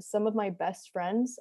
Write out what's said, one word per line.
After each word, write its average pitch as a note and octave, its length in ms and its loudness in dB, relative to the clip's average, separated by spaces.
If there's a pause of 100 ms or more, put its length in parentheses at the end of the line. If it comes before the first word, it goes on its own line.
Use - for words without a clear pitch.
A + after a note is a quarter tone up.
some G#3 260 0
of A3 80 2
my G#3 160 0
best F3 420 -4
friends G#3 480 0